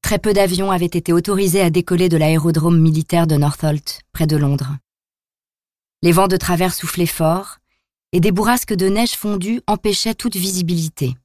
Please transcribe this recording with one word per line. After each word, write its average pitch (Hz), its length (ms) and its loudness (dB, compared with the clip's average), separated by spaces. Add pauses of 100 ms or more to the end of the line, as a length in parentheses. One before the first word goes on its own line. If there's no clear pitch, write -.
très 202 180 -2
peu 214 140 0
d'avions 196 380 0
avaient 175 160 0
été 170 260 -2
autorisés 190 480 2
à 180 80 4
décoller 175 400 0
de 165 80 2
l'aérodrome 160 640 2
militaire 160 460 2
de 156 100 2
Northolt, 147 640 -2 (120)
près 160 140 -2
de 151 120 0
Londres. 139 400 -2 (1200)
Les 170 120 4
vents 190 160 4
de 185 100 2
travers 180 340 0
soufflaient - 320 -4
fort, 170 540 -2 (540)
et 175 80 2
des 196 120 4
bourrasques 220 400 0
de 190 160 0
neige 226 280 0
fondue 208 500 -4
empêchaient 208 480 -2
toute - 200 -6
visibilité. 170 800 -4 (100)